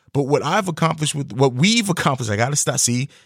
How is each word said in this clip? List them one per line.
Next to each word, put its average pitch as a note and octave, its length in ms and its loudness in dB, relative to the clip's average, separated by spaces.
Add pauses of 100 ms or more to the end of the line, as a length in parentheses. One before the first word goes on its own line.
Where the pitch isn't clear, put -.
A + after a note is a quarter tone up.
(140)
But C#3 100 0
what C3 200 0
I've F#3+ 240 0
accomplished D#3+ 460 -2
with, C#3 200 -6
what C3 200 4
we've G3+ 360 2
accomplished, C3 420 0
I G2+ 40 0
gotta B2 200 0
stop. C3+ 240 -2
See, B2 300 0 (160)